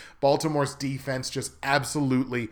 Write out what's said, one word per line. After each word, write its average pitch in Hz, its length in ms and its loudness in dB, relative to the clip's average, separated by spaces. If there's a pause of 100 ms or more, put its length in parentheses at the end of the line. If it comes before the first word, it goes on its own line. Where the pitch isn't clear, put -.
(180)
Baltimore's 143 560 2
defense 131 560 -6
just - 220 -6 (100)
absolutely 131 880 2